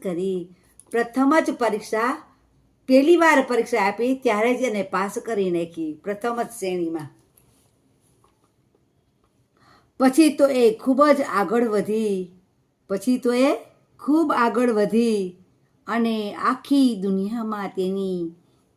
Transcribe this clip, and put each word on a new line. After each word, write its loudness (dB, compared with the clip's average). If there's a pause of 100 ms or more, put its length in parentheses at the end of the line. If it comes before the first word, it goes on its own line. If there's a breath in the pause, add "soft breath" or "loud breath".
કરી. -6 (340 soft breath)
પ્રથમ 0 (140)
જ -2
પરીક્ષા, -4 (640)
પહેલી 6
વાર 4
પરીક્ષા -2
આપી -2
ત્યારે 0
જ -4
એને -2
પાસ -4
કરી -2
નાખી, -4
પ્રથમ -6
જ -4 (120)
શ્રેણીમાં. -6 (3000 soft breath)
પછી 4
તો 4
એ 4
ખૂબ 2
જ 4
આગળ -2
વધી, -2 (560)
પછી -2
તો 0
એ 2 (420)
ખૂબ 0
આગળ 2
વધી 0 (500)
અને -2
આખી 0
દુનિયામાં -4
તેની -4 (420)